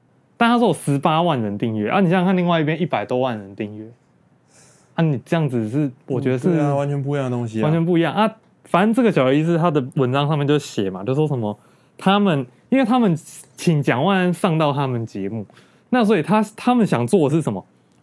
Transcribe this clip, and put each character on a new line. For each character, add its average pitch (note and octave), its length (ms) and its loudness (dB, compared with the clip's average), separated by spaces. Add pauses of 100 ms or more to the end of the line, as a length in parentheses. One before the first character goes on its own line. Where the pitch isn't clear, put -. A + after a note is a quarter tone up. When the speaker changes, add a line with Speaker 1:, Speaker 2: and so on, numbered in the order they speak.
(360)
Speaker 1:
但 A#3 140 4
他 A#3+ 80 2
说 A#3 100 2
有 D#3+ 60 2
十 C#3+ 240 -2
八 D#3 240 2
万 D#3 180 0
人 G#2 160 -4
订 A2 200 -2
阅 G#2 120 -2
啊， G3 120 2
你 F3+ 100 2
想 F#3 100 2
想 F3 60 0
看， F#3+ 100 2
另 F3+ 100 0
外 E3+ 140 2
一 D#3 40 0
边 D#3 160 -2
一 F3 40 -2
百 A2 200 -2
多 B2+ 160 -2
万 B2 180 -2
人 G2 160 -14
订 G#2+ 220 -10
阅， G#2+ 100 -14 (1080)
啊， E3 100 2
你 C#3+ 220 0
这 E3+ 100 -2
样 D#3+ 100 0
子 A#2 220 -2
是， C#3 220 -2 (160)
我 C3 120 -4
觉 B2+ 140 0
得 B2+ 60 0
是 B2+ 100 0
Speaker 2:
对 E3+ 100 2
啊， C#3+ 160 0
完 C#3+ 140 -2
全 C#3+ 120 -4
不 C#3 140 -4
一 C#3+ 40 -2
样 C3 120 -4
的 B2 60 -2
东 A#2+ 100 -4
西 A2 140 -6
啊。 - 40 0
Speaker 1:
完 D3+ 80 2
全 E3 120 0
不 E3+ 140 2
一 - 20 2
样 D#3+ 140 0
啊。 G#3+ 200 0 (300)
反 F3+ 200 2
正 A3+ 80 2
这 A#3+ 100 2
个 A3 100 4
小 C#3+ 120 2
刘 C3 80 2
医 D3+ 120 2
师 E3+ 140 0
他 E3+ 120 2
的 D3 120 0 (140)
文 B2+ 140 0
章 C#3 160 0
上 D3+ 100 0
面 C#3+ 120 0
就 D3 100 4
写 G#2 320 -4
嘛， F#2+ 140 -10
就 C3 100 -2
说 D3+ 140 0
什 C#3 100 -4
么 G#2 180 -4 (420)
他 G3 200 2
们， E3 260 0 (260)
因 C4 80 2
为 C4+ 60 2
他 B3 140 2
们 G#3 160 2 (420)
请 D3+ 260 0
蒋 B2+ 200 0
万 F#3+ 160 2
安 F3+ 140 0
上 E3+ 240 0
到 D3+ 160 2
他 C#3 140 -2
们 A#2+ 180 -4
节 G2 240 -8
目， G#2+ 180 -8 (440)
那 B3 120 2
所 G#3+ 140 2
以 D#3 60 0
他， G#3+ 200 2 (140)
他 - 180 0
们 A3+ 120 2
想 A#2+ 200 0
做 D#3 220 2
的 D3 80 2
是 D#3+ 60 0
什 B2+ 100 -2
么？ F#2 120 -8 (380)